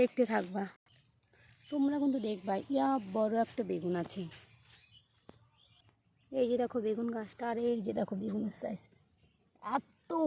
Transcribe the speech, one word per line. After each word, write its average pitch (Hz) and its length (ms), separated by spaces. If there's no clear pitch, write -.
দেখতে 247 220
থাকবা, 196 320
তোমরা 285 320
কিন্তু 277 160
দেখবা, 196 260
ইয়া 269 160
বড় 220 180
একটা - 260
বেগুন 175 320
আছে। 175 200
এই 262 180
যে 247 120
দেখো 240 140
বেগুন 226 300
গাছটা, 220 340
আর 226 60
এই 240 160
যে 226 120
দেখো 208 240
বেগুনের 214 380
সাইজ, 220 200
এত - 340